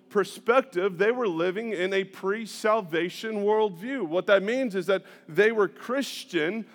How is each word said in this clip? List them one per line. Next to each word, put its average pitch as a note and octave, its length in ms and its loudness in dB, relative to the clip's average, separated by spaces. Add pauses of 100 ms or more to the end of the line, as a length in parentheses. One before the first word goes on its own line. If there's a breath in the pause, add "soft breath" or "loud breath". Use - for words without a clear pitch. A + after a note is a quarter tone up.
perspective, G3 880 0
they G#3 140 4
were B3 160 -2
living F#3 460 -2
in F#3 180 -2
a G3 140 0
pre-salvation G3+ 1400 -2
worldview. G#3+ 640 0
What F3+ 200 0
that G3 160 6
means A#3 320 -2
is F3+ 100 -2
that F#3+ 180 0 (240 loud breath)
they G3+ 240 4
were G#3 160 2
Christian, G#3 1080 -4